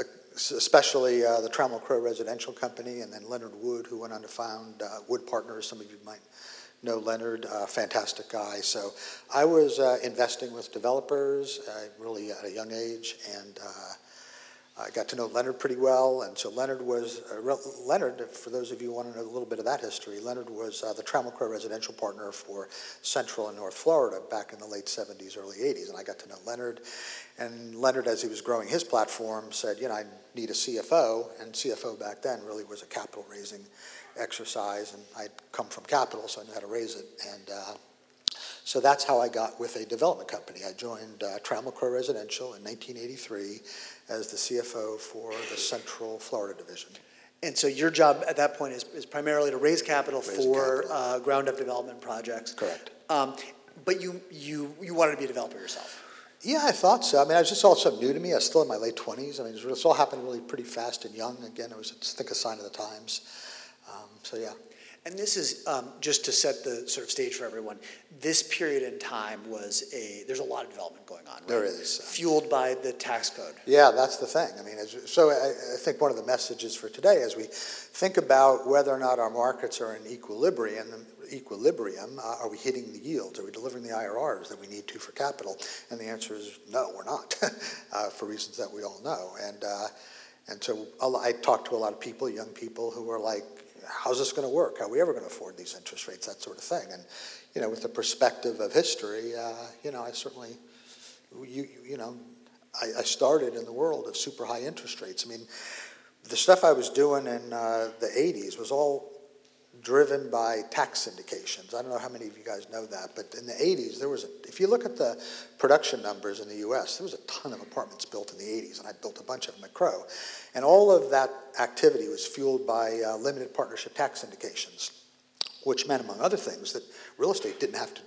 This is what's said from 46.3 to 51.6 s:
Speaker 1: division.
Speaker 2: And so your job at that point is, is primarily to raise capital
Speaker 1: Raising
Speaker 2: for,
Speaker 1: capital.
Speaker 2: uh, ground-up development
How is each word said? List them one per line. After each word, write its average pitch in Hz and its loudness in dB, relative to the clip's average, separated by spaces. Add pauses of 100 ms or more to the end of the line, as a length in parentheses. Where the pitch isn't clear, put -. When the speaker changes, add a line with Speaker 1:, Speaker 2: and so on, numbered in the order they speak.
Speaker 1:
division. - -16 (520)
Speaker 2:
And 151 -4
so 156 4
your 139 4
job 151 8
at 160 0
that 147 4
point 139 -4
is, 123 -8 (100)
is 147 -10
primarily 147 2
to 131 -2
raise 151 4
capital 139 0
Speaker 1:
Raising 131 4
Speaker 2:
for, 135 4
Speaker 1:
capital. 147 -2
Speaker 2:
uh, 127 2
ground-up 135 2
development 123 -4